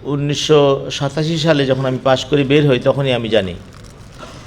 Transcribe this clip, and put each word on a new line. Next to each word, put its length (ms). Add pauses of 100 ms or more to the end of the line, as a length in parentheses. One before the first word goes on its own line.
উনিশশো 880
সাতাশি 480
সালে 280
যখন 200
আমি 180
পাশ 200
করে 200
বের 260
হই, 80
তখনই 340
আমি 160
জানি। 260 (920)